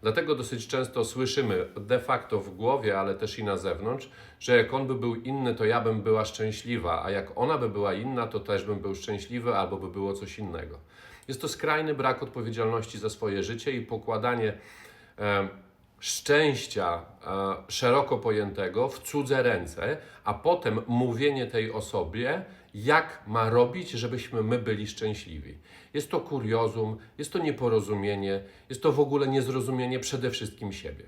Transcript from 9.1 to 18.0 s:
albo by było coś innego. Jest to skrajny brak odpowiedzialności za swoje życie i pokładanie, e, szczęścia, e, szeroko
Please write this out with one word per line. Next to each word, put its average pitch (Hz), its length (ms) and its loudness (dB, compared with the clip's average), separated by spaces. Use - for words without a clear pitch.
albo 95 220 0
by 92 100 -6
było 98 260 -2
coś 98 260 -10
innego. 80 400 -8
Jest 131 140 -8
to - 60 -4
skrajny 156 460 0
brak 131 300 0
odpowiedzialności 113 720 -2
za 104 120 -2
swoje 98 340 -2
życie 117 280 -4
i 123 100 -2
pokładanie, 113 720 0
e, 101 280 2
szczęścia, 127 1040 2
e, 98 280 -2
szeroko 131 500 4